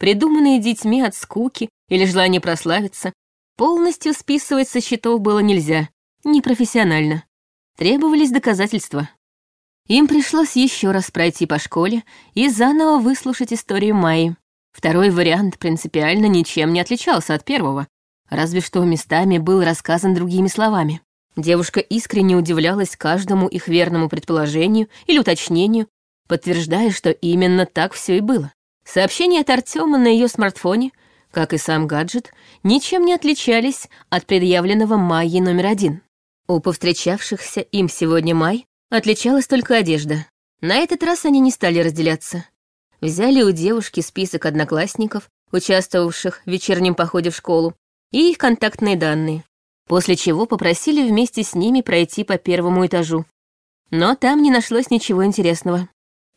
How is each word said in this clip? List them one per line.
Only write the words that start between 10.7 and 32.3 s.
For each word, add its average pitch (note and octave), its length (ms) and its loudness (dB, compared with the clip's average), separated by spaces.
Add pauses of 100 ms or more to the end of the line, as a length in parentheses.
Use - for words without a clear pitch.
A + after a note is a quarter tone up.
раз F#3+ 180 -2
пройти E3+ 340 0
по D3+ 140 -2
школе G3 460 -2 (300)
и B3+ 140 2
заново D4 500 2
выслушать B3+ 540 -2
историю G#3 440 -2
Майи. E3 400 2 (360)
Второй F3 380 2
вариант F3 480 0
принципиально D#3+ 680 0
ничем E3 460 2
не F3 80 0
отличался F3 540 -2
от D3+ 100 -6
первого, D3 440 -4 (420)
разве E3 300 -2
что F3+ 240 -2
местами F3 540 0
был F#3 220 2
рассказан E3+ 540 0
другими F3+ 320 0
словами. F3+ 560 -2 (340)
Девушка E3+ 440 0
искренне F#3+ 560 0
удивлялась F3 600 0
каждому F#3 520 -2
их - 180 -8
верному E3+ 420 0
предположению D#3+ 800 0 (220)
или D4+ 100 4
уточнению, G3+ 680 0 (400)
подтверждая, E3+ 640 -2
что F3 180 -2
именно F3+ 560 2
так F3 260 -4
всё - 220 -4
и F#3+ 60 2
было. G#3 320 -2 (320)
Сообщения E4 560 0
от C#4+ 100 -2
Артёма C#4+ 480 0
на B3 80 4
её A#3 220 4
смартфоне, G#3+ 640 -2 (400)
как D#3+ 200 -2
и D#3+ 60 -2
сам D#3 300 -2
гаджет, E3 440 -4 (300)